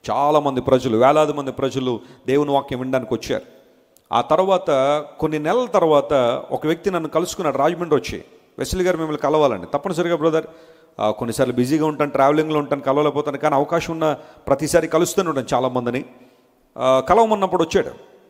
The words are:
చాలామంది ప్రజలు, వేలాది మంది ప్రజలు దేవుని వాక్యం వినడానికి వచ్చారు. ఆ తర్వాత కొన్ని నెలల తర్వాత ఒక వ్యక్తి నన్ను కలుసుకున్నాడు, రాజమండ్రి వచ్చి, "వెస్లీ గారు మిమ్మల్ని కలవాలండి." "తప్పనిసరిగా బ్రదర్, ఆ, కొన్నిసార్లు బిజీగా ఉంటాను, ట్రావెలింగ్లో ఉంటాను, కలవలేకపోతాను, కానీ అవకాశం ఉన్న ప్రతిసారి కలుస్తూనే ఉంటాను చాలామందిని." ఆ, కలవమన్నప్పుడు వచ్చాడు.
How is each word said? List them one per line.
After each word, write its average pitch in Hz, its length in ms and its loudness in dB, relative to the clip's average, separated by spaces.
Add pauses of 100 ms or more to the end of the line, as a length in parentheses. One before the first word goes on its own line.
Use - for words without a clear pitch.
(100)
చాలామంది 143 500 2
ప్రజలు, 127 360 2
వేలాది 147 360 4
మంది 139 200 -6
ప్రజలు 127 480 -4 (260)
దేవుని 143 240 0
వాక్యం 135 280 -2
వినడానికి 127 360 -4
వచ్చారు. 113 280 -6 (720)
ఆ 117 80 2
తర్వాత 180 500 0 (500)
కొన్ని 156 180 -2
నెలల 190 280 -2
తర్వాత 156 460 2 (380)
ఒక 135 160 -4
వ్యక్తి 165 240 -2
నన్ను 165 180 -4
కలుసుకున్నాడు, 160 500 -2
రాజమండ్రి 160 400 0
వచ్చి, - 260 -6 (340)
"వెస్లీ 180 260 -2
గారు 180 120 2
మిమ్మల్ని 156 260 -4
కలవాలండి." 139 440 2
"తప్పనిసరిగా 170 500 -2
బ్రదర్, 156 300 0 (540)
ఆ, 107 100 0
కొన్నిసార్లు 120 440 -2
బిజీగా 135 320 2
ఉంటాను, 147 240 -2
ట్రావెలింగ్లో 151 480 2
ఉంటాను, 143 240 -4
కలవలేకపోతాను, 143 560 0
కానీ 151 160 0
అవకాశం 156 380 0
ఉన్న 160 240 -2 (300)
ప్రతిసారి 156 400 2
కలుస్తూనే 170 420 0
ఉంటాను 135 260 -4
చాలామందిని." 123 500 -2 (760)
ఆ, 131 220 4
కలవమన్నప్పుడు 190 640 2
వచ్చాడు. 165 280 0 (400)